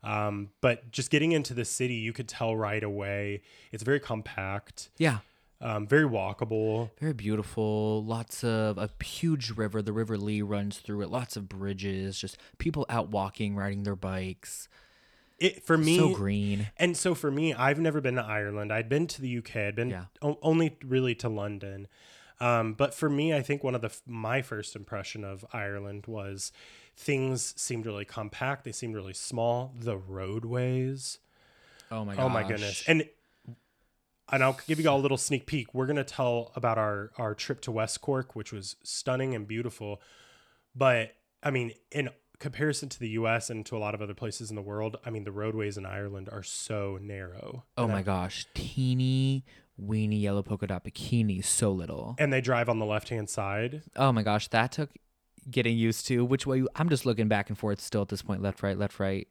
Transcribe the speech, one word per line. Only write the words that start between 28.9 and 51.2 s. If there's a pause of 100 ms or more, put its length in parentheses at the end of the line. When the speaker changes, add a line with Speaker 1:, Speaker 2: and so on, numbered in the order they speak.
Speaker 1:
really
small.
The
roadways. (720)
Speaker 2:
Oh
my
Speaker 1:
Oh
my
Speaker 2:
gosh.
Speaker 1:
goodness.
And, (1200)
and
I'll (100)
give
you
all
a
little
sneak
peek.
We're
gonna
tell
about
our,
our
trip
to
West
Cork,
which
was
stunning
and
beautiful. (760)
But, (260)
I
mean, (200)
in (300)
comparison
to
the
U
S
and
to
a
lot
of
other
places
in
the
world,
I
mean,
the
roadways
in
Ireland
are
so
narrow. (120)
Speaker 2:
Oh
Speaker 1:
And
Speaker 2:
my
Speaker 1:
I
Speaker 2:
gosh.
Teeny (340)
weeny
yellow
polka
dot
bikini,